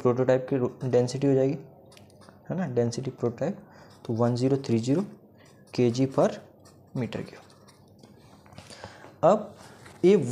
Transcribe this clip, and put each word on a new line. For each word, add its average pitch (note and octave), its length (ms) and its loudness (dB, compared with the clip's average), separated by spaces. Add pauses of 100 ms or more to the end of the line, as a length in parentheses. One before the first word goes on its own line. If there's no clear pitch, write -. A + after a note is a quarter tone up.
प्रोटोटाइप B2+ 500 2
की C#3 60 0
रो-, B2 280 -4
डेंसिटी B2+ 420 0
हो C#3 80 4
जाएगी, C3+ 220 2 (960)
है D3 60 -6
ना, F3+ 100 -4
डेंसिटी A#2+ 440 -2
प्रोटोटाइप, C3 480 -4 (460)
तो A#2+ 80 -6
वन A#2+ 240 2
ज़ीरो C3+ 200 2
थ्री A#2+ 220 0
ज़ीरो C3+ 240 0 (720)
के B2 160 4
जी C3 160 0
per C#3+ 200 2 (680)
meter A2 260 -6
cube। - 220 -18 (1800)
अब - 320 2 (480)
ये G3 120 8 (160)